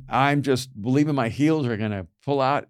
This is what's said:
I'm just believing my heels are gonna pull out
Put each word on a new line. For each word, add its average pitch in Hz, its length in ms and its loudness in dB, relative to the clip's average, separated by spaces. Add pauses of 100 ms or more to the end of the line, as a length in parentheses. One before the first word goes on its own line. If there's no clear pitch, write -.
I'm 139 320 2
just 127 400 -2
believing 143 340 2
my 123 140 0
heels 147 380 0
are 117 100 -2
gonna 101 300 -4 (180)
pull 139 160 0
out 131 300 0